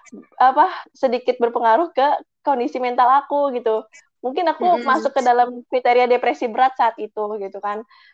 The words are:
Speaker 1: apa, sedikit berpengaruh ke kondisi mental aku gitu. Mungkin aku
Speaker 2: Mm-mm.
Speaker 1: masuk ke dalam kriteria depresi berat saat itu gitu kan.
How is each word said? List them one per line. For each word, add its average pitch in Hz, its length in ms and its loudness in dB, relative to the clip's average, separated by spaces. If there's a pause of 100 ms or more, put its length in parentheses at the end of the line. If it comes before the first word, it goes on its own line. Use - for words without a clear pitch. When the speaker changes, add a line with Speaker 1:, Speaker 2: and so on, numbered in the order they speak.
(420)
Speaker 1:
apa, 294 280 4 (260)
sedikit 247 480 -2
berpengaruh 233 540 0
ke 262 100 2 (380)
kondisi 269 380 -2
mental 247 260 0 (140)
aku 285 340 -2
gitu. 220 280 -2 (400)
Mungkin 294 260 -4
aku 302 140 -6
Speaker 2:
Mm-mm. 330 200 2
Speaker 1:
masuk 247 320 0
ke 269 80 0
dalam 240 460 2
kriteria 247 400 2
depresi 247 420 0
berat 262 260 2
saat 226 220 2
itu 214 200 -10 (220)
gitu 196 200 -12
kan. 208 200 -8 (300)